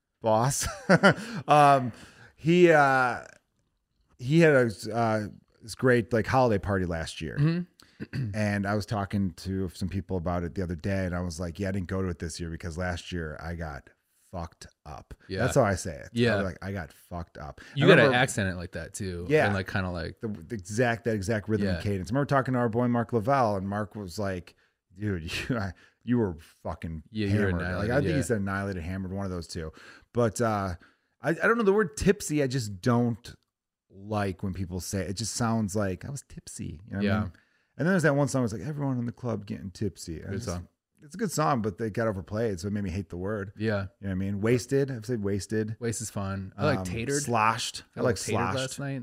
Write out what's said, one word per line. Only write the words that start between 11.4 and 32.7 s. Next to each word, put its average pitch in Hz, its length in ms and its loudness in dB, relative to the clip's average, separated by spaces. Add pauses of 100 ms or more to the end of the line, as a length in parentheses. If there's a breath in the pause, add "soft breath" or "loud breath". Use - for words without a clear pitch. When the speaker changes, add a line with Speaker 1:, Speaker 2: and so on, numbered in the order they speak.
Speaker 1:
"Yeah, 98 120 -2
I - 20 -2
didn't 95 160 -4
go 95 140 -2
to 92 80 -2
it 85 100 -6
this 82 180 -8
year 85 120 -8
because 82 280 -8
last 90 360 -4
year 80 280 -6
I 85 120 -8
got 78 360 -10 (440)
fucked - 340 -10 (180)
up." - 280 -18 (160)
Speaker 2:
Yeah. 95 100 -4
Speaker 1:
That's 123 160 0
how 135 80 6
I 101 120 2
say 90 200 -6
it. 62 160 -14
Speaker 2:
Yeah. 117 260 2
Speaker 1:
I'm 98 60 0
like, 92 180 -6
"I 98 120 -8
got 85 180 -8
fucked - 460 -12
up." 73 240 -14 (140)
Speaker 2:
You 139 100 2
Speaker 1:
I - 40 10
Speaker 2:
gotta 156 120 12
Speaker 1:
remember 123 160 6
Speaker 2:
accent 123 320 2
it 90 80 -4
like 87 160 -10
that 82 200 -10
too. 90 360 -6
Speaker 1:
Yeah. 147 160 4
Speaker 2:
And, 104 80 2
like, 95 180 -2
kinda 95 180 -2
like 87 300 -8
Speaker 1:
The, 117 80 -6
the 101 280 -8
exact, 113 500 0
that 113 100 2
exact 101 320 -2
rhythm 104 200 2
and 90 100 0
Speaker 2:
Yeah. 80 60 -6
Speaker 1:
cadence. 95 260 -2
I - 20 -6
remember 139 140 0
talking 131 300 0
to 123 40 2
our 123 80 2
boy 120 220 0
Mark 120 240 0
Lavelle, 117 420 2
and 98 140 -4
Mark 101 260 -4
was 98 240 -10
like, 95 360 -6 (440)
"Dude, 98 240 -2
<laughs> - 260 -6
you, 123 100 0 (440 soft breath)
you 120 140 2
were 98 180 0 (280)
fucking 82 480 -8
Speaker 2:
Yeah, 107 160 -2
you 101 120 4
were 101 60 2
Speaker 1:
hammered." 87 160 0
Like, - 20 -4
I 90 80 -4 (120)
Speaker 2:
annihilated, 123 200 2
Speaker 1:
think 180 120 0
he 139 40 2
Speaker 2:
yeah. - 40 2
Speaker 1:
said 117 180 0
annihilated, 98 420 -4
hammered, 92 300 -6
one 98 120 -4
of 92 60 -4
those 87 160 -6
two. 80 240 -8 (420 loud breath)
But, 117 280 0
uh, 101 340 0 (460 soft breath)
I, 135 80 -4
I 165 40 2
don't 202 240 2
know, 240 60 0
the 190 80 4
word 208 240 2
tipsy, 156 480 2
I 135 40 2
just 107 340 -6